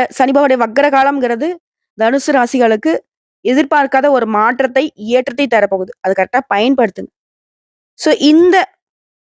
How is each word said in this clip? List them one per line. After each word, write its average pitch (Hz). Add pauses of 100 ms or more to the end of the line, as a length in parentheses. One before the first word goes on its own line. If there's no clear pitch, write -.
சனி 262
பகவானுடைய 262
வக்ர 240
காலம்ங்கிறது 269 (500)
தனுசு 254
ராசிகளுக்கு 240 (520)
எதிர்பார்க்காத 277
ஒரு 240
மாற்றத்தை, 247 (260)
ஏற்றத்தை 254
தரப்போகுது. 196 (100)
அது 190
கரெக்டா 190
பயன்படுத்துங்க. 226 (880)
So, 311 (100)
இந்த 330 (640)